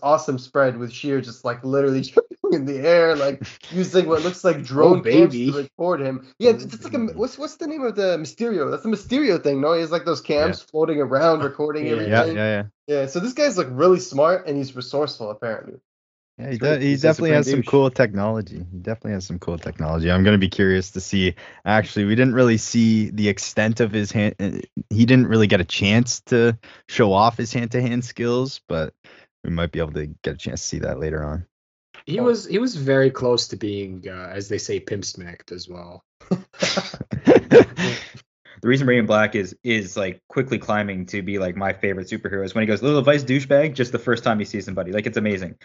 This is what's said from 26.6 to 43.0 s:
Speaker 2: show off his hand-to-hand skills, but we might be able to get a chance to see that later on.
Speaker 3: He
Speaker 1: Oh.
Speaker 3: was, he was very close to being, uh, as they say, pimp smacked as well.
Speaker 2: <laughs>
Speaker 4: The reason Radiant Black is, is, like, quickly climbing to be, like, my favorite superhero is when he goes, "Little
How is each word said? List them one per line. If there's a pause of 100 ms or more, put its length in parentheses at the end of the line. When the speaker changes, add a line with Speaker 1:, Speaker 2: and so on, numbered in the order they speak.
Speaker 2:
show
off
his
hand-to-hand
skills,
but (480)
we
might
be
able
to (160)
get
a
chance
to
see
that
later
on. (640)
Speaker 3:
He
Speaker 1:
Oh.
Speaker 3:
was,
he
was
very
close
to
being,
uh,
as
they
say,
pimp
smacked
as
well. (280)
Speaker 2:
<laughs> (2250)
Speaker 4:
The
reason
Radiant
Black
is, (120)
is,
like,
quickly
climbing
to
be,
like,
my
favorite
superhero
is
when
he
goes,
"Little